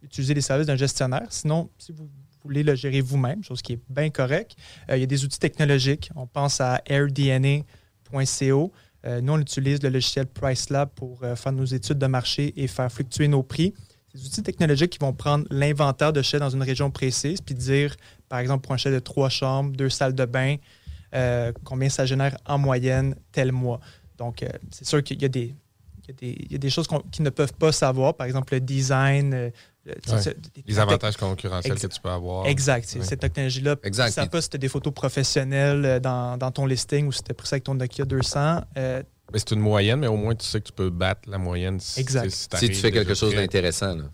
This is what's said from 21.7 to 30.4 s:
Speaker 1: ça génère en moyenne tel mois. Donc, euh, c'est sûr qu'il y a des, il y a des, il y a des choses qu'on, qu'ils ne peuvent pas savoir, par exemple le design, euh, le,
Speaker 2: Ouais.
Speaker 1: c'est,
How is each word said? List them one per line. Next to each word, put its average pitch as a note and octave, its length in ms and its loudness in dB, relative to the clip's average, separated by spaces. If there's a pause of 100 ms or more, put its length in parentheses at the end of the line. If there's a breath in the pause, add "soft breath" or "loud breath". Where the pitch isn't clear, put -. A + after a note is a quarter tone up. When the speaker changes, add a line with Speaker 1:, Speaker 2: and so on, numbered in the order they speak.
Speaker 1:
ça C3+ 160 0
génère C3+ 300 2 (100)
en C#3+ 120 0
moyenne C3 580 2 (160)
tel B2+ 200 2
mois. B2 280 -2 (380 loud breath)
Donc, A#2+ 260 -8
euh, B2+ 60 -4 (220)
c'est - 140 -14
sûr D3+ 180 2
qu'il - 180 -8
y C#3 40 2
a C3+ 40 2
des, B2+ 260 -4 (480)
il - 40 -20
y C#3+ 40 -14
a - 20 -16
des, B2 320 -10
il - 60 -14
y C#3+ 40 -6
a - 20 -4
des C#3 120 -2
choses D#3 180 0
qu'on, D3+ 120 0
qu'ils - 240 -4
ne C#3+ 60 2
peuvent C#3 240 0
pas D#3 180 4
savoir, C3+ 440 4
par B2+ 120 -6
exemple C3 260 -2
le C3 80 2
design, C3+ 720 2
euh, B2 160 -2 (360 loud breath)
le, - 80 -12 (180)
Speaker 2:
Ouais. A2 100 4
Speaker 1:
c'est, - 180 -2 (160)